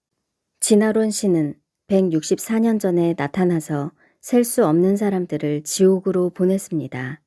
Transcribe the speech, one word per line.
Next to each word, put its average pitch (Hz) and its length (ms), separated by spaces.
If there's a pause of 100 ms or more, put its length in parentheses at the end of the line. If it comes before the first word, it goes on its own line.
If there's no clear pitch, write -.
(600)
진화론 220 500
신은 165 440 (340)
백육십사 190 720
년 226 180
전에 175 400
나타나서 156 720 (300)
셀 240 240
수 233 200
없는 180 320
사람들을 175 680
지옥으로 185 680
보냈습니다. 160 960